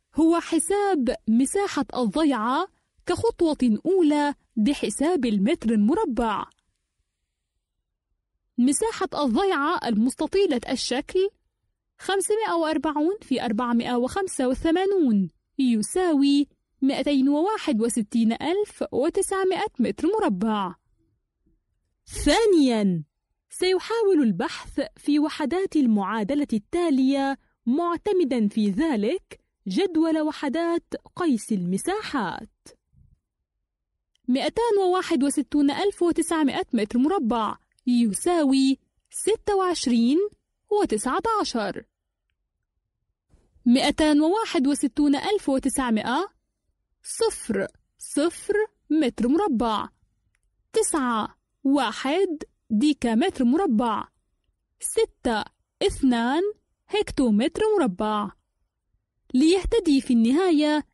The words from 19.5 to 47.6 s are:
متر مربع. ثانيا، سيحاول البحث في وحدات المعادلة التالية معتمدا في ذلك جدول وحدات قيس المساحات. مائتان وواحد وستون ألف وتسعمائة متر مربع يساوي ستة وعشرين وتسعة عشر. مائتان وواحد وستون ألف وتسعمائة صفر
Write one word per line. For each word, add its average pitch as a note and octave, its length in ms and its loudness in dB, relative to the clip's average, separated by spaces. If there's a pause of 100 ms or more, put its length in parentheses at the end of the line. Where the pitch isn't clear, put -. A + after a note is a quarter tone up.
متر G#3 280 -2
مربع. G#3+ 680 -2 (1300)
ثانيا، C4+ 1000 2 (460)
سيحاول F#4+ 720 0
البحث A3+ 580 -4 (160)
في D4 220 0
وحدات D#4 560 -2
المعادلة A3+ 800 0
التالية C4+ 840 0 (260)
معتمدا D#4 840 0
في G#3 220 0
ذلك A#3+ 680 -2 (280)
جدول D#4+ 540 0
وحدات D#4+ 720 -4 (220)
قيس D4 360 -2
المساحات. G3+ 1160 -4 (1600)
مائتان G#4 500 0
وواحد F4+ 460 0
وستون C#4+ 480 0
ألف G4 300 -2
وتسعمائة D#4+ 720 0
متر A3 260 0
مربع B3 580 0 (300)
يساوي C4+ 920 2 (300)
ستة - 460 -2
وعشرين C#4 600 2 (520)
وتسعة D#4+ 540 -2 (180)
عشر. G#3+ 440 -6 (1800)
مائتان D4 560 4
وواحد E4+ 460 0
وستون C#4+ 480 0
ألف F#4+ 340 -2
وتسعمائة C4+ 800 -2 (760)
صفر - 640 -4 (300)